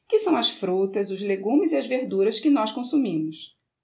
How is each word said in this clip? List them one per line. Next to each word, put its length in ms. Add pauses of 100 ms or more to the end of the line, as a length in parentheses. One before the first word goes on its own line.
que 120
são 160
as 140
frutas, 600
os 120
legumes 500
e 60
as 100
verduras 520
que 100
nós 220
consumimos. 840 (260)